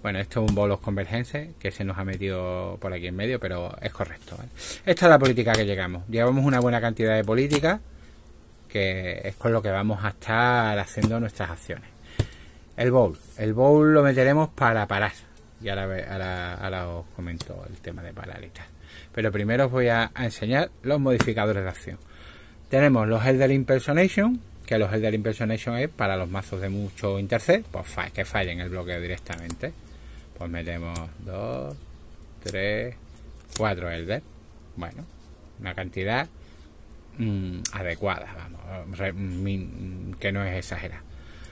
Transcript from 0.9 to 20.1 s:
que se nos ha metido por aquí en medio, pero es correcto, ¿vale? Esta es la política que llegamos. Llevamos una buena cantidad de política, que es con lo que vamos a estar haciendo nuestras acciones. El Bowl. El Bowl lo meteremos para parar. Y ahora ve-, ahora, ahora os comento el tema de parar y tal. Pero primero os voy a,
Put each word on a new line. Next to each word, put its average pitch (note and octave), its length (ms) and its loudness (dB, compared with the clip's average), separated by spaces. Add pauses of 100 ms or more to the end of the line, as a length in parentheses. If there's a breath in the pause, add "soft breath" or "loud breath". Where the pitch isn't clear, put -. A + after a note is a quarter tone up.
que F#2+ 140 -6
se - 100 -8
nos F#2+ 160 -4
ha F#2+ 60 -4
metido F#2 760 -4
por F#2+ 120 -6
aquí F2 160 -6
en F2+ 80 -6
medio, A#2 240 -2
pero F2+ 400 -6
es - 120 -6
correcto, - 440 -10
¿vale? - 140 -14 (340 loud breath)
Esta F3+ 220 4
es E3 40 12
la D3+ 80 12
política A#2+ 340 4
que A2 120 4
llegamos. F#2 440 -2
Llevamos B2 360 4
una C3 160 6
buena A#2+ 200 4
cantidad A2 360 2
de G#2+ 80 4
política, C#3+ 560 4 (880 loud breath)
que F#2 560 -2
es F#2 100 -6
con A#2 180 0
lo A2+ 100 2
que G#2 80 0
vamos G2+ 340 0
a G2+ 60 2
estar A2+ 680 2
haciendo G#2+ 400 0
nuestras G2+ 320 -4
acciones. - 380 -10 (880 loud breath)
El B2 160 2
Bowl. A2+ 260 6 (180)
El A2 160 0
Bowl D3 400 8
lo D3+ 120 10
meteremos C#3 460 6
para A2 360 2
parar. G2+ 260 0 (480)
Y G#2+ 100 -6
ahora G2 160 -2
ve-, F#2+ 220 -4
ahora, F#2 460 -4
ahora F#2 340 -6
os E2+ 180 -8 (100)
comento F2 520 -8
el F#2 100 -14
tema F2 240 -12
de F2 100 -12
parar - 320 -14
y - 60 -16
tal. - 160 -16 (460 loud breath)
Pero G#2+ 200 0
primero A2+ 340 2
os B2 60 -2
voy B2+ 160 4
a, A2+ 260 2